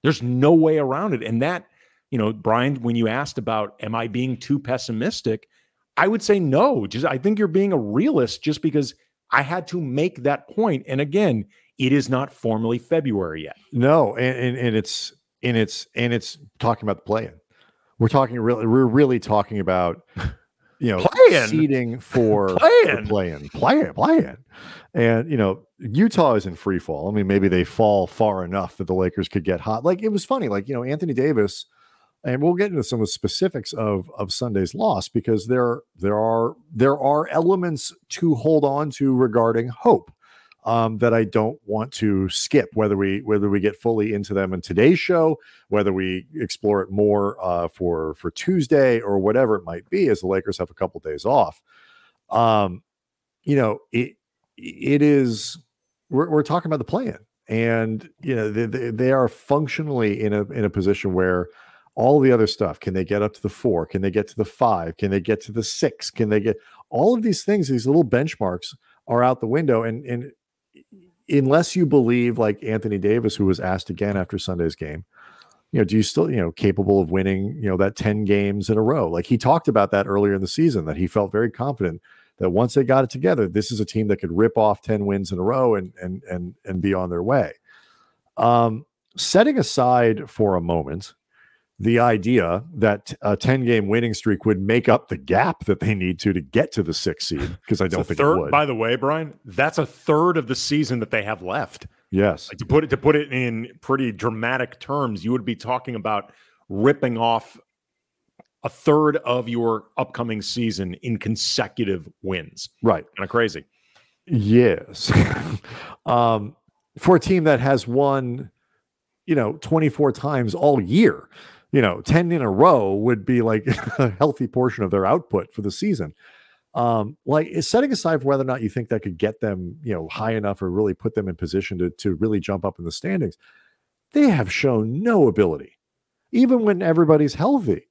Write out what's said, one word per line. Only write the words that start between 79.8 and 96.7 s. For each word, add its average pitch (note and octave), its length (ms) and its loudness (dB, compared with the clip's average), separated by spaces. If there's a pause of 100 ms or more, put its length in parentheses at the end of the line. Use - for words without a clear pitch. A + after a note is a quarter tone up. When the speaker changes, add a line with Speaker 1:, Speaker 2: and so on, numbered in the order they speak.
Speaker 2:
that G2+ 160 2
earlier G2+ 280 0
in F#2+ 60 -2
the F#2+ 60 -4
season, B2+ 380 0
that D2+ 120 -6
he F2 120 -2
felt G2+ 240 0
very A2+ 180 0
confident F2+ 500 -6 (380)
that F#2 120 0
once A#2 240 2
they C#3 100 4
got C3 180 4
it B2 80 -2
together, C3+ 380 0
this G2+ 240 -2
is G#2+ 80 -4
a G#2 40 0
team A2 220 -2
that G2+ 120 0
could E2 180 -6
rip A2+ 200 2
off G#2+ 260 2
ten G#2+ 220 -2
wins G2 280 -4
in F2+ 80 -6
a - 20 -2
row A#2+ 320 2
and, F#2 260 -4
and, F2+ 300 -10
and, F2 240 -8 (100)
and F#2 160 -6
be G2 140 0
on F#2 160 -4
their F2 140 -4
way. A#2 300 -2 (840)
Um, A#2 500 2 (300)
setting B3+ 420 2
aside B2 720 2
for G2+ 240 2
a F2 60 0
moment E2+ 540 -4 (640)
the A#2 200 2
idea G#2+ 640 2 (100)
that G#2 480 -2
a G#2 140 0
ten-game A#2+ 500 0
winning A2+ 260 0
streak G#2 320 -2
would G#2 160 2
make A2+ 280 2
up - 200 4
the G2+ 80 -8
gap G2 500 0
that G2 120 0
they G#2+ 160 -2
need F#2 240 -4
to, G2+ 140 0
to F2 80 -2
get - 320 -2